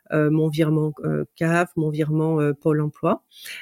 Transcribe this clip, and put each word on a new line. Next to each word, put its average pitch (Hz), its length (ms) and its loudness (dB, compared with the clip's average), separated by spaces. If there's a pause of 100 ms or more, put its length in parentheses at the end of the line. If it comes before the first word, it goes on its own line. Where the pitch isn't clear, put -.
(120)
euh, 151 180 2
mon 156 180 2
virement, 156 440 0 (120)
euh, 151 200 -2 (120)
caf, 170 380 0
mon 156 140 0
virement, 156 500 0
euh, 147 140 2
Pôle 151 280 0
emploi. 156 440 -2 (380)